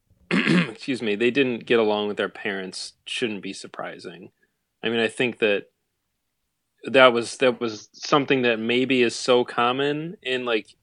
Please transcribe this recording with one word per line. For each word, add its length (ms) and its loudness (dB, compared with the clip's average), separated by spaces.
<clears throat> 280 -20
excuse 720 0
me, 120 -2
they 160 2
didn't 360 0
get 120 4
along 300 0
with 80 -6
their 120 -2
parents 680 -10
shouldn't 360 -6
be 100 -10
surprising. 760 -14
I 60 -4
mean, 100 -2
I 80 2
think 320 -4
that 280 0
that 300 6
was, 240 -2
that 240 2
was 320 -6
something 500 2
that 160 2
maybe 440 0
is 120 2
so 300 2
common 760 -2
in, 240 -4
like, 380 -4